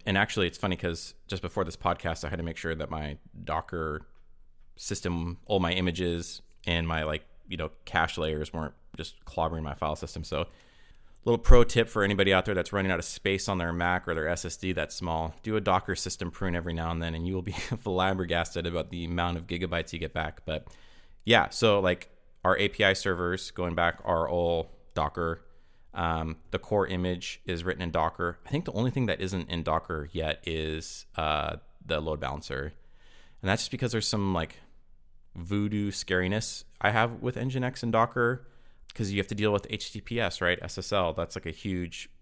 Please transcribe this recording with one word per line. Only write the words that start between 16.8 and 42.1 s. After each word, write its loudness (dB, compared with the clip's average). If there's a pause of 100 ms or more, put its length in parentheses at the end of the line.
and -2
then, -4
and -4
you -2
will -2
be -6
<laughs> -6
flabbergasted 0
about -4
the -6
amount 0
of -8
gigabytes -4
you -6
get -6
back. -6
But -6 (580)
yeah, 6
so, 6
like, 2 (360)
our 6
A 2
P -2
I 6
servers -2
going -4
back 2
are 2
all 0 (220)
Docker. -2 (500)
Um, -2 (140)
the -2
core 2
image -2
is -4
written -4
in -4
Docker. 0
I -18
think -2
the -8
only 0
thing 0
that -2
isn't -4
in -2
Docker -2
yet -4
is, -6 (100)
uh, -2 (280)
the -2
load -4
balancer. -6 (720)
And -2
that's 2
just -6
because -2
there's 0
some, 0
like, -2 (720)
voodoo -2
scariness -2 (160)
I 4
have 0
with -4
Nginx -4
and 0
Docker, 2 (480)
'cause -2
you 0
have 2
to -6
deal 2
with 0
H -6
T -8
T -10
P -4
S, -2
right? 2
S -10
S -6
L, 2
that's, -4
like, -8
a -6
huge -6 (120)